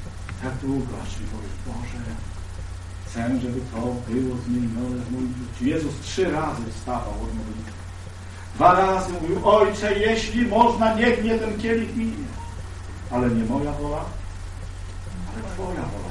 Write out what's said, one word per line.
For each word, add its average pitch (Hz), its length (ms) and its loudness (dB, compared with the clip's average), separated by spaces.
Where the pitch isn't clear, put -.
Tak 131 140 -4
długo, 135 360 -2
aż - 180 -6
mi - 60 -4
powiesz, - 400 -6
„Boże, 233 360 -6
chcę, 120 340 -2
żeby 123 200 -2
to 113 60 -6
było 127 240 0
zmienione 123 580 0
w 123 80 -6
moim 127 220 -2
życiu”. - 300 -6
Jezus 156 380 0
trzy 185 280 0
razy 147 320 0
wstawał - 420 -4
od - 200 -4
modlitwy. - 380 -6
Dwa 180 200 8
razy 190 380 4
mówił, 165 360 2
„Ojcze, 202 500 6
jeśli 226 480 4
można, 220 480 6
niech 220 260 6
mnie 226 180 4
ten 214 220 -2
kielich 226 360 2
minie. 226 300 0
Ale 123 200 4
nie 113 140 4
moja 143 280 2
wola, 147 320 -2
ale 226 100 -6
Twoja 170 280 -4
wola 90 180 -6